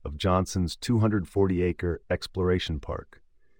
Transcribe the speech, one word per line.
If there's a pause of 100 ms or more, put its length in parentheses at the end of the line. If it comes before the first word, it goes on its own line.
of
Johnson's
two
hundred
forty
acre
exploration
park. (360)